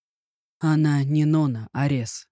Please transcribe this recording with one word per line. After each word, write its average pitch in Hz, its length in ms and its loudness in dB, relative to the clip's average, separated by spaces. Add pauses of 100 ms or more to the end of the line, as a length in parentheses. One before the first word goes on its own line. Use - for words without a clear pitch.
(600)
«Она 151 420 2
не 147 220 0
Нона, 147 480 0
а 139 160 -2
Рес». 127 420 -6